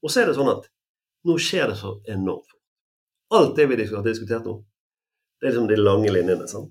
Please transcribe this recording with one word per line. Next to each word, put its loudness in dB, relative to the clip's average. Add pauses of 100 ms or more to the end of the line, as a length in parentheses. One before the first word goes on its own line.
Og -6
så 2
er 2
det 0
sånn 2
at -6 (580)
nå 2
skjer -2
det -6
så -10 (100)
enormt -6
fort. -20 (760)
Alt 4
det 6
vi 0
dis-, -4
har -6
diskutert -4
nå, -10 (840)
det -2
er 0
liksom 0
de 2
lange 4
linjene, 0
sant? -12